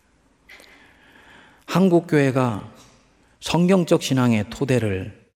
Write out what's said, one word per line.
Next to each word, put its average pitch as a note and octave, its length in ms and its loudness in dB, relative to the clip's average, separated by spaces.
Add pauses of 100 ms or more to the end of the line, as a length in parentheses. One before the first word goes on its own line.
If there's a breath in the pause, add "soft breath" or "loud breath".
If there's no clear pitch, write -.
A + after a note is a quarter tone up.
(1700 loud breath)
한국교회가 C#3 1080 0 (640 soft breath)
성경적 F3 640 0
신앙의 A#2+ 480 0
토대를 G#2+ 880 -4